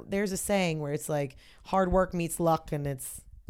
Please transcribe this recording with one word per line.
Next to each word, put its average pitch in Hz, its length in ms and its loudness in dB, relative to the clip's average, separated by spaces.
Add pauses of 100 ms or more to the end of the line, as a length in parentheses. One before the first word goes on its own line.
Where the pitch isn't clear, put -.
There's 196 240 0
a 185 60 -4
saying 180 420 0
where 143 140 -4
it's 147 140 -6
like, 143 280 -2 (300)
"Hard 185 260 2
work 185 220 4
meets 170 260 -2
luck," 160 320 2
and 147 140 -4
it's - 340 -8 (300)